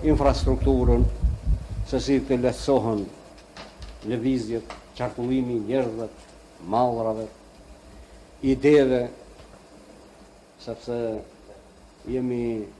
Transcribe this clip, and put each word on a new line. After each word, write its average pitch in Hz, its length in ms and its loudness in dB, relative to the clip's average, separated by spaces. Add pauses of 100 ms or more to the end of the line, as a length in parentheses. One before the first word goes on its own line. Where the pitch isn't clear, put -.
infrastrukturën, 135 960 4 (840)
se 135 140 0
si 139 180 2
të 131 220 0
lehtësohen 117 580 2 (1080)
lëvizjet, 117 680 -2 (220)
qarkullimi 123 600 -2
i 107 100 -4
njerëzve, 117 400 -2 (640)
mallrave, 113 560 0 (1200)
ideve, 131 560 4 (1600)
sepse 117 380 -8 (1080)
jemi 120 580 -2 (140)